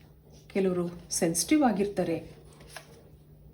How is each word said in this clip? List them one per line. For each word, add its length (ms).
ಕೆಲವರು 560
ಸೆನ್ಸಿಟಿವ್ 540
ಆಗಿರ್ತಾರೆ, 680